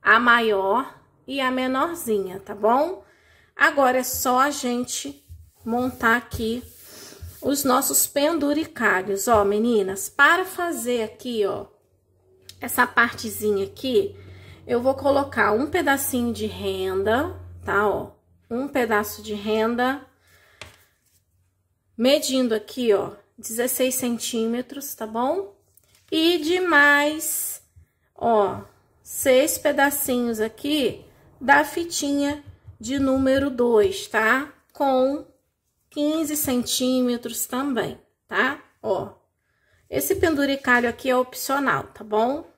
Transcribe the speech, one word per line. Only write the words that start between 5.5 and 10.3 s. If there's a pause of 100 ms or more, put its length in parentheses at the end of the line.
montar
aqui (800)
os
nossos
penduricalhos,
ó,
meninas.
Para